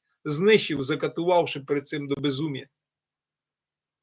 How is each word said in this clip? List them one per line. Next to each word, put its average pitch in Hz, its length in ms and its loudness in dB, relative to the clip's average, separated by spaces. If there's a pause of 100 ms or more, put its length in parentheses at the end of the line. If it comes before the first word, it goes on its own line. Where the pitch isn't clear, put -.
(240)
Знищив, 156 580 2
закатувавши 156 800 0
перед 143 260 -4
цим 143 220 -8
до 139 60 -4
безум'я. 139 520 -4 (1400)